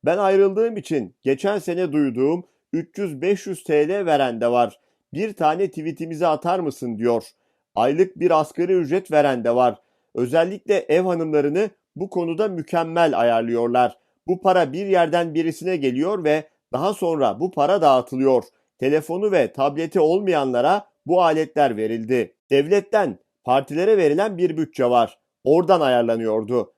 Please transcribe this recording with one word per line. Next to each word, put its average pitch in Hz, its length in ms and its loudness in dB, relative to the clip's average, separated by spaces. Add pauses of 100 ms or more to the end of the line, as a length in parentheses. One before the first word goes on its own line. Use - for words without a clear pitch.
Ben 170 140 0
ayrıldığım 196 580 2
için 135 460 -6
geçen 196 360 -2
sene 175 340 -4
duyduğum 143 520 0 (280)
üç 170 260 -8
yüz 156 240 -6
beş 190 240 -2
yüz 190 180 -10
T 151 240 2
L 196 180 -2
veren 135 340 0
de 120 100 0
var. 120 300 0 (340)
"Bir 202 180 -6
tane 170 360 0
tweetimizi 160 580 -6
atar 165 320 0
mısın?" 127 400 -6
diyor. 113 260 0 (500)
Aylık 156 460 0
bir 170 200 4
asgari 170 320 -2
ücret 175 400 -2
veren 139 320 2
de 120 100 2
var. 123 280 2 (320)
Özellikle 165 600 -2
ev 175 280 2
hanımlarını 165 680 0 (260)
bu 190 140 -8
konuda 170 380 -4
mükemmel 165 720 0
ayarlıyorlar. 117 800 0 (280)
Bu 180 140 -2
para 180 320 2
bir 190 140 -6
yerden 170 480 0
birisine 165 420 -4
geliyor 156 480 -2
ve 151 200 0 (280)
daha 170 220 -2
sonra 135 460 -2
bu 180 100 -2
para 160 320 0
dağıtılıyor. 131 640 2 (340)
Telefonu 160 540 -2
ve 139 200 2
tableti 147 480 -2
olmayanlara 156 840 0 (200)
bu 175 160 2
aletler 156 540 0
verildi. 113 580 -2 (160)
Devletten 170 680 0 (260)
partilere 143 520 0
verilen 180 420 0
bir 175 180 -2
bütçe 147 280 -2
var. 120 340 2 (260)
Oradan 175 360 4
ayarlanıyordu. 113 960 0